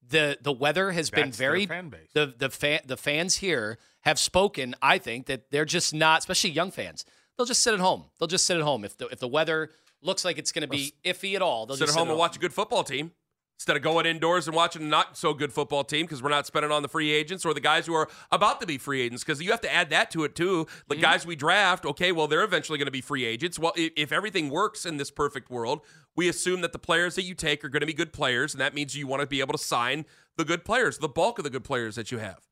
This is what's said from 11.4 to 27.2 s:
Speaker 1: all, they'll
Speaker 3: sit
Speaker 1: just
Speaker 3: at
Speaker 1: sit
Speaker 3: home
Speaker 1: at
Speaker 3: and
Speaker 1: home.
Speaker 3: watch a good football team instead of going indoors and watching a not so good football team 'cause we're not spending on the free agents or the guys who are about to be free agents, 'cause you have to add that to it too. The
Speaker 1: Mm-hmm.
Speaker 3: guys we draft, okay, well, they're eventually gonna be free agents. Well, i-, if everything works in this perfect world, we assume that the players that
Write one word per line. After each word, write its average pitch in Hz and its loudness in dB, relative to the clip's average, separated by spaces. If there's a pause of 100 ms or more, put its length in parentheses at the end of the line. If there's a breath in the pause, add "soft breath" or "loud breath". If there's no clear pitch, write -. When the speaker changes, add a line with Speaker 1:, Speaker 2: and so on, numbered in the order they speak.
Speaker 1:
all, 120 0
they'll 135 -6
Speaker 3:
sit 139 2
Speaker 1:
just 147 2
Speaker 3:
at - 4
Speaker 1:
sit 160 2
Speaker 3:
home 165 2
Speaker 1:
at 160 0
Speaker 3:
and 156 0
Speaker 1:
home. - -2
Speaker 3:
watch 165 2
a 156 -12
good 170 -2
football 202 0
team 143 -6 (460)
instead 156 0
of 139 -2
going 160 4
indoors 165 2
and 160 -2
watching 165 2
a 156 -6
not 156 2
so 156 0
good 139 -4
football 143 0
team 151 -2
'cause 131 -10
we're 143 0
not 147 2
spending 151 0
on 151 2
the 143 -6
free 156 0
agents 156 0
or 160 2
the 143 -4
guys 156 2
who 165 -4
are 156 2 (220 loud breath)
about 202 4
to 247 -8
be 151 -4
free 135 -4
agents, 120 -4
'cause 147 -2
you 175 -2
have 226 0
to 143 -4
add 160 2
that 185 4
to 160 -2
it 143 -2
too. 170 2 (220 loud breath)
The 147 -2
Speaker 1:
Mm-hmm. 151 -2
Speaker 3:
guys 170 4
we 170 -8
draft, 180 2
okay, 180 0
well, 160 2
they're 156 4
eventually 160 -2
gonna 139 -2
be 131 -6
free 131 -4
agents. 117 -4
Well, 165 0
i-, 165 0
if 147 -2
everything 175 -2
works 185 -2
in 165 -6
this 139 -6
perfect 143 -4
world, 123 -4 (340 soft breath)
we 175 2
assume 180 0
that 170 -4
the 143 -10
players 175 0
that 190 -4